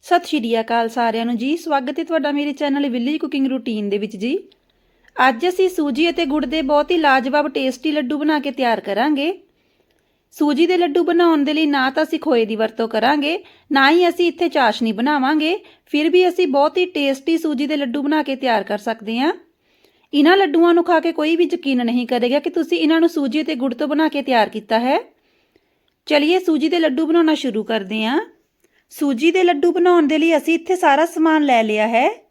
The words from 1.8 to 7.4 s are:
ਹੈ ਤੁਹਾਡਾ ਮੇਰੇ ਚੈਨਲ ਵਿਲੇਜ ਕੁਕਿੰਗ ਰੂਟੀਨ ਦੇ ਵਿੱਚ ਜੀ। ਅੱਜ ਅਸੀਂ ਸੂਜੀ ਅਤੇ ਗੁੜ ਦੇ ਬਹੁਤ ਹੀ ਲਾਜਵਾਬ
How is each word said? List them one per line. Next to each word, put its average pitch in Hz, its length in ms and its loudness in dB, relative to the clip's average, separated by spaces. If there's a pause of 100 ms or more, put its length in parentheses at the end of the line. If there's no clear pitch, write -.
ਹੈ 330 40 -4
ਤੁਹਾਡਾ 311 280 -2
ਮੇਰੇ 285 220 -4
ਚੈਨਲ 285 360 -2
ਵਿਲੇਜ 254 280 -4
ਕੁਕਿੰਗ 277 300 -4
ਰੂਟੀਨ 226 420 -4
ਦੇ 196 80 -2
ਵਿੱਚ 208 180 -6
ਜੀ। 240 220 -4 (760)
ਅੱਜ 262 340 2
ਅਸੀਂ 370 200 0
ਸੂਜੀ 311 400 0
ਅਤੇ 339 160 -2
ਗੁੜ 302 200 -2
ਦੇ 311 160 -4
ਬਹੁਤ 294 300 0
ਹੀ 359 60 2
ਲਾਜਵਾਬ 277 500 2